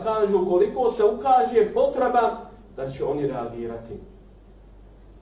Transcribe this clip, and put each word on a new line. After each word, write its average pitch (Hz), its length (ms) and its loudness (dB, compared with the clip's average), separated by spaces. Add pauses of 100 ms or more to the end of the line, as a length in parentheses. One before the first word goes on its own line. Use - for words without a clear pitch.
kažu 202 460 2
koliko 214 400 2
se 214 140 0
ukaže 240 680 2
potreba 240 560 2 (460)
da 135 120 -8
će 139 160 -8
oni 143 220 -2
reagirati. 117 680 -8 (1300)